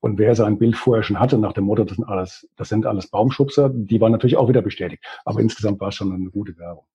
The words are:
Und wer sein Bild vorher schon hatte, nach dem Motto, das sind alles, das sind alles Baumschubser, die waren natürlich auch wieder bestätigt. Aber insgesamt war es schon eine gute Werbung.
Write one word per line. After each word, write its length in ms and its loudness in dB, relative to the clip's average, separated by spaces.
Und 180 -2
wer 160 4
sein 240 2
Bild 180 2
vorher 260 2
schon 180 -4
hatte, 180 2
nach 140 0
dem 120 -2
Motto, 200 2
das 120 -10
sind 100 -4
alles, 500 -8
das 120 -12
sind 180 -2
alles 220 -4
Baumschubser, 640 2
die 300 0
waren 120 6
natürlich 240 2
auch 120 4
wieder 140 4
bestätigt. 420 -8
Aber 160 -4
insgesamt 400 0
war 80 -6
es 60 -8
schon 180 -6
eine 180 -8
gute 280 -10
Werbung. 260 -16